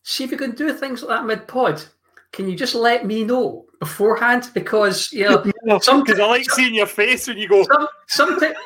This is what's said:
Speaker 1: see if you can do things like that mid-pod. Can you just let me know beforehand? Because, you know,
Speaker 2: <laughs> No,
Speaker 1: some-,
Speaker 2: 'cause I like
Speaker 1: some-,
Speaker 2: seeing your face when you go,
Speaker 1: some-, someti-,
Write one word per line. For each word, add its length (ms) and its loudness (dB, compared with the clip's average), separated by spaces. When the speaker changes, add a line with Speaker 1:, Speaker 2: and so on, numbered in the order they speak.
Speaker 1:
see 220 -8
if 80 -8
you 40 -4
can 160 -6
do 200 -4
things 300 -8
like 180 -4
that 60 -8
mid-pod. 560 -2
Can 160 -8
you 80 -6
just 180 -4
let 320 0
me 180 -2
know 420 -2
beforehand? 720 0
Because, 600 0
you 160 0
know, 160 4
Speaker 2:
<laughs> 100 -18
No, 140 4
Speaker 1:
some-, 260 4
Speaker 2:
'cause 140 2
I 80 4
like 240 2
Speaker 1:
some-, 60 0
Speaker 2:
seeing 180 2
your 120 2
face 420 -2
when 100 -8
you 100 -6
go, 160 6
Speaker 1:
some-, 240 2
someti-, 160 0